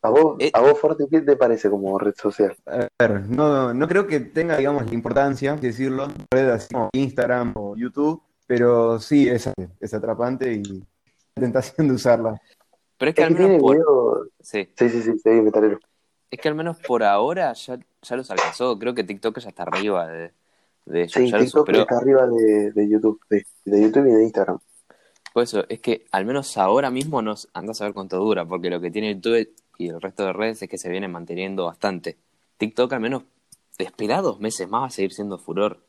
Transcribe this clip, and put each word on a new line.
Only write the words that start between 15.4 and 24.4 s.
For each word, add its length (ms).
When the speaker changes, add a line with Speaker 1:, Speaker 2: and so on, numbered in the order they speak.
Speaker 2:
Es 100
que 80
al 60
menos 240
por 260
ahora 500
ya, 240
ya 140
los 140
alcanzó. 480
Creo 160
que 100
TikTok 360
ya 80
está 140
arriba 460
de, 240
de 180
ellos, 100
Speaker 1:
Sí, 180
Speaker 2:
ya 80
los 80
Speaker 1:
TikTok 140
Speaker 2:
superó. 220
Speaker 1:
está 160
arriba 280
de, 460
de 160
YouTube, 320
sí, 120
de 180
YouTube 260
y 40
de 120
Instagram. 340